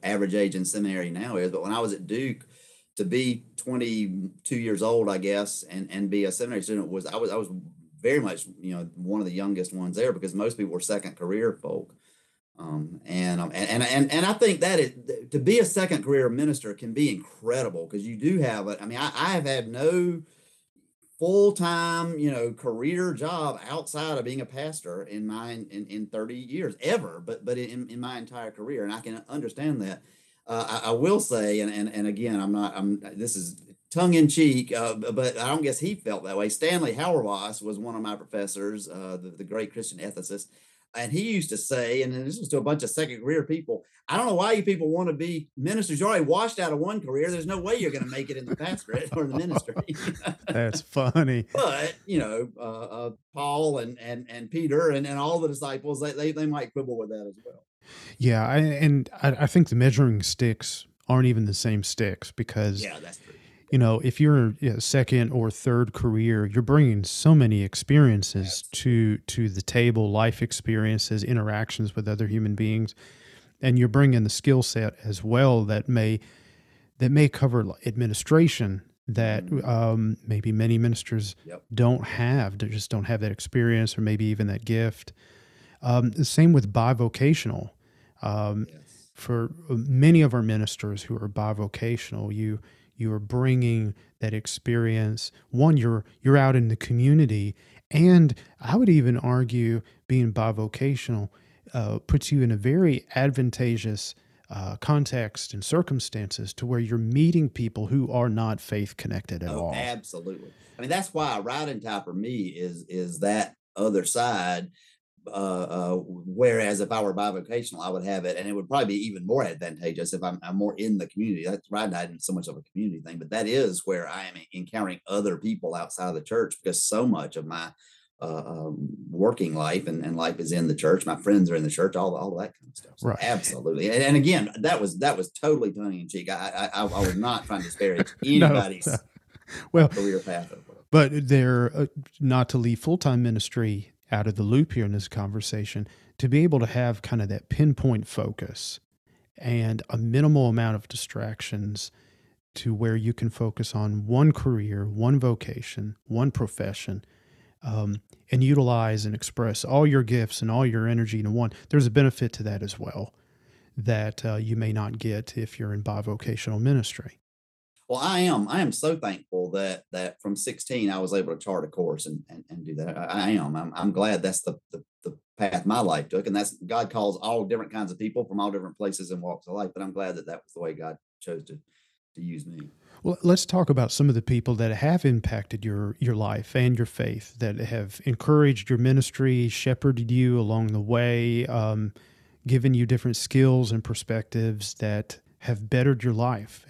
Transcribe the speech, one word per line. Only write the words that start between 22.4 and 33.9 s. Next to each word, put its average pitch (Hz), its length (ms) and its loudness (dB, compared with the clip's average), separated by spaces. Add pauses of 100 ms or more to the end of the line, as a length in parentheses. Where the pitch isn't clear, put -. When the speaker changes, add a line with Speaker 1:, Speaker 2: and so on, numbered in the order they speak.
Speaker 1:
career 147 640 -2
job 151 540 -4
outside 151 500 -6
of 120 80 -4
being 131 160 -6
a 117 40 -8
pastor 131 580 -10
in 104 240 -8
my, 113 240 -8
in, 104 360 -12
in 107 200 -10
thirty 113 280 -8
years 127 460 -8
ever, 123 420 -4
but, 113 220 -10
but 123 140 -4
in, 123 320 -10
in 117 80 -12
my 123 180 -10
entire 117 320 -12
career. 110 340 -8
And 101 100 -6
I 113 80 -10
can 113 280 -12
understand 135 540 -6
that. 95 180 -10 (440)
Uh, 113 380 -6
I, 113 60 -4
I - 20 2
will 165 280 2
say, 107 400 0
and, 104 120 -4
and, 104 220 -6
and 104 140 -4
again, 104 320 -2
I'm 98 140 0
not, 104 220 -2
I'm, 101 260 -4 (140)
this 110 200 -6
is 87 260 -10 (300)